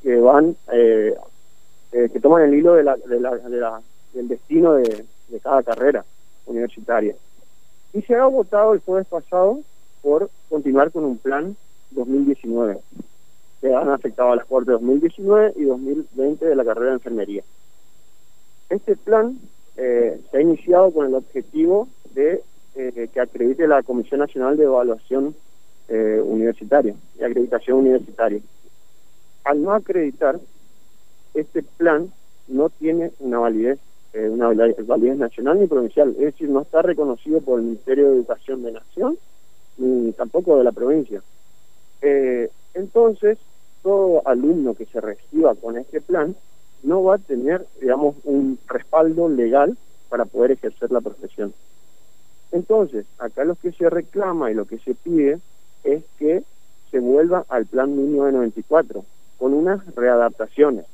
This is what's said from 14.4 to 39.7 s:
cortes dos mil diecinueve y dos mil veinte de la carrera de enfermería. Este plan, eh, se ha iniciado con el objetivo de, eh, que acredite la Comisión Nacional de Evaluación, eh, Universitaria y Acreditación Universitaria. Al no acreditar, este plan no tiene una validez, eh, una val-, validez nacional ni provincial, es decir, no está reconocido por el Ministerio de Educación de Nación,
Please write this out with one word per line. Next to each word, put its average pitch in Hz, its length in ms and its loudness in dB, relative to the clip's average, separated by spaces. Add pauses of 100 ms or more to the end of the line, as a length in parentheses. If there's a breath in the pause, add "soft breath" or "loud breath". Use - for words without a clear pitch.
cortes 127 300 2
dos 117 80 0
mil 135 180 4
diecinueve 202 560 4
y 147 80 -2
dos 131 160 2
mil 135 320 -4
veinte 143 320 0
de 160 100 4
la 131 100 2
carrera 117 260 0
de 131 60 0
enfermería. 101 460 -6 (1300)
Este 196 280 0
plan, 226 420 2 (380)
eh, 120 440 0 (100)
se 131 60 -2
ha 143 40 4
iniciado 175 500 4
con 151 160 -2
el 131 80 0
objetivo 165 760 -2 (260)
de, 151 280 0 (320)
eh, 120 380 -8
que 127 80 -2
acredite 131 460 0
la 139 160 6
Comisión 123 380 -2
Nacional 143 360 0
de 151 80 6
Evaluación, 131 720 0 (540)
eh, 110 340 0
Universitaria 110 720 0 (240)
y 117 60 -4
Acreditación 120 540 0
Universitaria. 117 640 2 (1040)
Al 143 180 0
no 196 100 0
acreditar, 165 680 0 (920)
este 156 300 -4
plan 170 500 0 (360)
no 139 200 0
tiene 165 520 -2
una 123 180 -2
validez, 120 400 0 (340)
eh, 110 160 -2
una 117 200 2
val-, 113 260 4 (100)
validez 117 320 2
nacional 139 440 0
ni 190 80 6
provincial, 135 500 2
es 143 60 2
decir, 151 240 -4
no 139 140 2
está 160 200 2
reconocido 156 580 0
por 127 200 0
el 117 60 -2
Ministerio 135 440 2
de 131 60 6
Educación 123 480 -4
de 113 80 -6
Nación, 240 440 -4 (600)